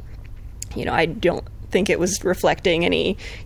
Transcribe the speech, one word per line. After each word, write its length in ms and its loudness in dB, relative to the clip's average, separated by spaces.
You 100 -4
know, 80 0
I 120 4
don't 400 0
think 200 2
it 100 4
was 240 0
reflecting 640 2
any, 320 2